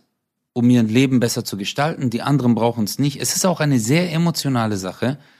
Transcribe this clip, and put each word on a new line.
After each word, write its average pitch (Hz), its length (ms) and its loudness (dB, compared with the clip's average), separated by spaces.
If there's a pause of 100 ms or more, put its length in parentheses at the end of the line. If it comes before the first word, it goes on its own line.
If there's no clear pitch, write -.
(540)
um 123 160 2
ihr 123 140 6
Leben 127 360 2
besser 113 240 -2
zu - 140 -8
gestalten, 135 540 -4
die 117 100 -4
anderen 127 340 2
brauchen's 113 440 -2
nicht. 139 220 -2
Es - 140 -4
ist - 100 0
auch 180 140 0
eine 147 200 2
sehr 160 340 0
emotionale 135 640 0
Sache, 101 400 -4 (220)